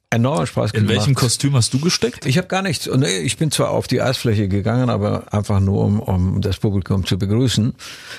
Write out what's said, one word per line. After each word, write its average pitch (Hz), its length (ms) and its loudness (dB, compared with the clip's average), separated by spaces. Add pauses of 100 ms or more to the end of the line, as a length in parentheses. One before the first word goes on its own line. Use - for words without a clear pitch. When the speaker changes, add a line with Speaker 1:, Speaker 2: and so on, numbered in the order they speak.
(120)
Speaker 1:
enormen 131 360 0
Spaß 117 240 -2
Speaker 2:
In 113 100 0
Speaker 1:
gemacht. 107 140 2
Speaker 2:
welchem 127 200 2
Kostüm 139 400 0
hast 117 180 2
du 131 60 0
gesteckt? 180 460 -2
Speaker 1:
Ich 131 120 0
hab 180 100 -2
gar 190 140 -2
nichts. 190 260 -4
Und, 131 140 2
nee, 180 160 0
ich 147 200 -4
bin 156 140 0
zwar 123 200 0
auf 107 160 0
die 120 140 0
Eisfläche 113 460 0
gegangen, 110 420 0
aber 104 440 -2
einfach 104 260 0
nur, 98 240 2
um, 104 160 2
um 95 420 0
das 95 160 -2
Publikum 98 480 0
zu 101 120 -2
begrüßen. 110 560 0 (460)